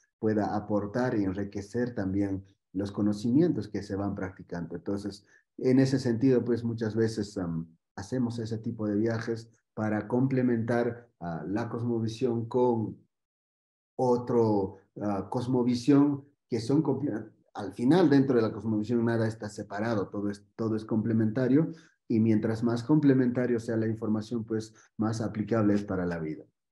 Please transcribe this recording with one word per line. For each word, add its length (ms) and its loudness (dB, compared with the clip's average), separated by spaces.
pueda 360 0
aportar 600 -2
y 100 2
enriquecer 680 -4
también 500 -2
los 200 -4
conocimientos 760 2
que 160 -6
se 120 -8
van 200 -4
practicando. 600 -8
Entonces, 500 -8
en 220 4
ese 200 4
sentido, 460 2
pues, 180 0
muchas 320 -4
veces, 420 -2
am, 300 -4
hacemos 440 -4
ese 180 -6
tipo 300 -6
de 80 0
viajes 560 -2
para 320 -2
complementar, 1000 0
ah, 260 -8
la 220 -4
cosmovisión 800 -4
con 500 0
otro, 800 2
ah, 280 -4
cosmovisión 960 2
que 100 -2
son 220 2
comple-, 480 -2
al 200 -10
final 360 4
dentro 260 6
de 60 4
la 100 2
cosmovisión 540 0
nada 220 2
está 200 -6
separado, 600 -4
todo 220 -4
es, 120 -10
todo 200 -2
es 100 -4
complementario 840 2
y 120 2
mientras 440 2
más 180 0
complementario 800 4
sea 180 -2
la 80 0
información, 580 -2
pues 300 -4
más 240 -2
aplicable 540 2
es 80 0
para 240 -4
la 100 -4
vida. 280 -8